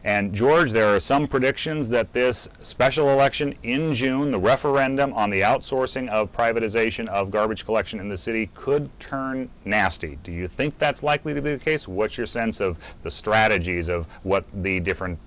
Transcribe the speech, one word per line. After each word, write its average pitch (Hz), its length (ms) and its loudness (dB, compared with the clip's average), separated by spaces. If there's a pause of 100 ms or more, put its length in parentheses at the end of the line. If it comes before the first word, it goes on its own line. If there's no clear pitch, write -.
And 101 280 0
George, 139 380 4
there 107 240 6
are 98 60 2
some 143 260 2
predictions 139 640 -2
that 113 240 0
this 123 340 0 (140)
special 135 480 2
election 139 520 4
in 143 320 0
June, 131 380 0
the 107 80 0
referendum 135 720 2
on 104 160 2
the 98 120 2
outsourcing 127 680 0
of 107 220 0
privatization 113 800 0
of 98 200 -2
garbage 107 360 0
collection 107 340 -2
in 95 80 -8
the 101 100 -6
city, 113 380 -4
could 143 340 -2 (120)
turn 131 480 -6 (160)
nasty. 95 580 -2
Do 90 80 -12
you 87 160 -6
think 147 320 -6
that's 143 240 -2
likely 147 320 -2
to 143 60 -4
be 147 100 -2
the 135 120 -4
case? 156 260 -2
What's 101 280 -2
your 117 80 -4
sense 113 360 -4
of 92 160 0 (260)
the 87 80 -8
strategies 92 800 0
of 85 180 -4 (160)
what 95 220 0 (180)
the 92 160 0
different 90 480 -4